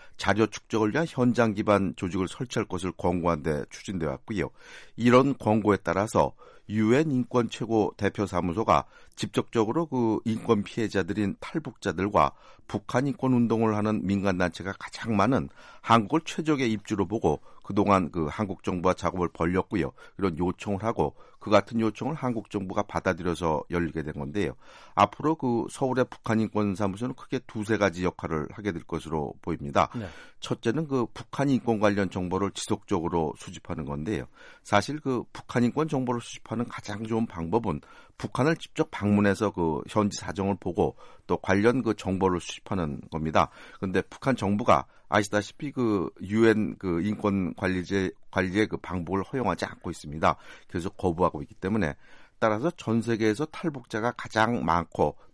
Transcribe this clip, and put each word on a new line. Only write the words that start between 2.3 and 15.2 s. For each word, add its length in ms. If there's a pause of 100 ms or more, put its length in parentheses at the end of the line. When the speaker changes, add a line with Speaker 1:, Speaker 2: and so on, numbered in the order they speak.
Speaker 1:
것을 240
권고한 500
데 280
추진돼 360
왔고요. 440 (480)
이런 400
권고에 460
따라서 500 (360)
유엔 420
인권 380
최고 480
대표 300
사무소가 580 (300)
직접적으로 720
그 360
인권 400
피해자들인 760
탈북자들과 920 (360)
북한 400
인권 260
운동을 420
하는 300
민간 320
단체가 400
가장 400
많은 320 (320)